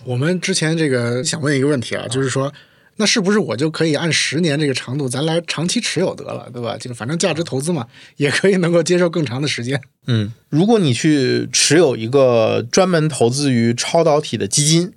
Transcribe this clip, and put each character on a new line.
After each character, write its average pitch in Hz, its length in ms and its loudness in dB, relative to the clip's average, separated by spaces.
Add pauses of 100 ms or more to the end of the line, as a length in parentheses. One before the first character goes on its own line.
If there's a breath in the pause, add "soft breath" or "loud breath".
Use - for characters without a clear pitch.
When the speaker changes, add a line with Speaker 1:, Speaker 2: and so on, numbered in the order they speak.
Speaker 1:
我 123 120 -4
们 165 240 0
之 190 140 -4
前 160 240 0
这 160 100 2
个 123 340 0
想 147 200 -4
问 147 120 0
一 135 60 0
个 135 60 2
问 147 120 0
题 117 160 -6
啊， - 120 -6
Speaker 2:
啊。 - 20 -10
Speaker 1:
就 127 140 -2
是 135 80 -2
说 135 200 -2 (500 soft breath)
那 214 60 2
是 202 120 2
不 196 140 0
是 208 60 4
我 123 180 -2
就 156 140 0
可 160 160 -2
以 160 80 0
按 156 180 -2
十 - 280 -2
年 156 200 0
这 151 60 0
个 135 80 0
长 127 240 -8
度， 139 100 -4
咱 123 160 -4
来 165 220 0
长 156 200 -6
期 202 140 -2
持 - 200 -4
有 180 140 -2
得 - 80 -14
了， 123 300 -12
对 120 80 -12
吧？ 117 160 -6
就 123 160 -12
反 117 160 -8
正 156 80 -4
价 170 160 0
值 151 100 -4
投 135 160 -4
资 151 140 -4
嘛， 135 140 -4 (320 loud breath)
也 143 120 2
可 190 200 2
以 196 60 4
能 175 140 2
够 170 120 4
接 175 160 2
受 180 100 4
更 165 160 -2
长 123 160 -4
的 147 80 -2
时 120 160 -6
间。 131 160 -2 (260)
Speaker 2:
嗯， 110 240 0 (200)
如 160 160 2
果 226 120 4
你 160 140 2
去 123 580 2
持 - 280 2
有 143 180 4
一 113 100 -6
个 117 640 4
专 190 160 4
门 160 220 2
投 135 220 2
资 139 200 -2
于 117 220 2
超 165 320 0
导 151 160 4
体 156 160 -6
的 104 100 -2
基 147 200 0
金， 170 300 2